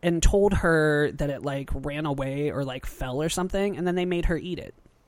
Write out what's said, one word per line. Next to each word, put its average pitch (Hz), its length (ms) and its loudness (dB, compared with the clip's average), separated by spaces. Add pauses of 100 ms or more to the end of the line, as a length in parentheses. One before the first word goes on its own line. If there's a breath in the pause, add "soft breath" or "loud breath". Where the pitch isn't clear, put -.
and 170 180 2
told 202 340 6
her 151 580 4
that 143 180 -2
it, 131 100 -6
like, 139 320 -6
ran 143 320 -4
away 139 460 -2
or, 139 120 -4
like, 131 220 -8
fell 131 380 -4
or 165 60 0
something, 196 480 -2
and 175 100 -2
then 175 80 0
they 180 100 0
made 175 200 -2
her 175 120 2
eat 175 220 -6
it. - 160 -14 (320)